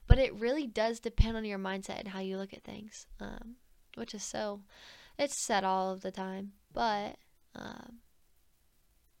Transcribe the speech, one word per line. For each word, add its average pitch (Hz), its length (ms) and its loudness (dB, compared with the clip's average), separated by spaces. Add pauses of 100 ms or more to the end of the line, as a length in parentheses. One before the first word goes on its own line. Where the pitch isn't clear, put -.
But - 120 12
it 262 160 4
really 247 320 0
does 220 320 0
depend 226 360 4
on 220 80 -2
your 208 140 -2
mindset 190 420 -4
and 208 100 -8
how 190 100 -6
you 190 180 -4
look 196 160 -6
at - 100 -16
things, - 440 -14 (120)
um, - 360 -12 (400)
which - 180 -10
is 208 100 -10
so, 208 380 -4 (560)
it's 285 180 2
said 196 280 2
all 190 280 4
of 190 100 -6
the 190 100 -4
time, 190 400 -6 (200)
but, 214 460 0 (380)
um, - 420 -12 (1200)